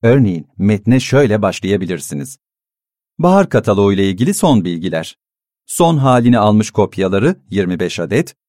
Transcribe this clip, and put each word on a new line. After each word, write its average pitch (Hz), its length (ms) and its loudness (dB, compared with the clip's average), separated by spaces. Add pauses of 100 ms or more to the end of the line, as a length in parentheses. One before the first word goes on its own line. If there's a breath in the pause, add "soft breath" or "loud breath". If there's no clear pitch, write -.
Örneğin, 113 440 2 (120)
metne 107 420 0
şöyle 117 420 0
başlayabilirsiniz. 90 960 -6 (800)
Bahar 185 300 2
kataloğu 151 440 2
ile 98 160 0
ilgili 117 260 -2
son 127 300 2
bilgiler. 82 520 -6 (500)
Son 170 300 0
halini 123 420 2
almış 107 320 2
kopyaları, 98 680 -2 (140)
yirmi 92 300 -4
beş 87 200 -6
adet 92 340 -4 (140)